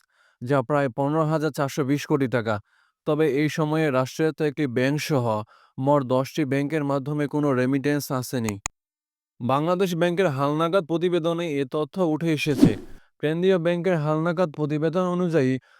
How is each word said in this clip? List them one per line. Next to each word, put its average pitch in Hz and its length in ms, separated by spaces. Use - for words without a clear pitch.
যা 135 200
প্রায় 143 340
পনেরো 143 300
হাজার 151 260
চারশো 147 320
বিশ 139 220
কোটি 139 220
টাকা। 113 260
তবে 156 280
এই 147 140
সময়ে 156 420
রাষ্ট্রায়ত্ত 131 520
একটি 151 240
ব্যাংক 127 340
সহ 135 240
মোট 143 260
দশটি 131 400
ব্যাংকের 143 400
মাধ্যমে 143 420
কোনো 147 280
রেমিটেন্স 135 580
আসেনি। 123 420
বাংলাদেশ 160 540
ব্যাংকের 175 360
হালনাগাদ 151 560
প্রতিবেদনে 170 600
এ - 20
তথ্য 151 300
উঠে 160 300
এসেছে। 143 400
কেন্দ্রীয় 175 380
ব্যাংকের 175 380
হালনাগাদ 156 540
প্রতিবেদন 151 540
অনুযায়ী, 160 380